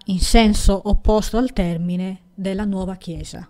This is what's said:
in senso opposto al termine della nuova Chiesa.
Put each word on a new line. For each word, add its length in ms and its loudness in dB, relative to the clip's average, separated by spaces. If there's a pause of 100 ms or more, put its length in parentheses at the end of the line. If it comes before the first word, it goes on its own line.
in 120 -2
senso 600 4 (100)
opposto 480 2
al 160 0
termine 680 -4 (120)
della 300 -6
nuova 320 -6
Chiesa. 520 -14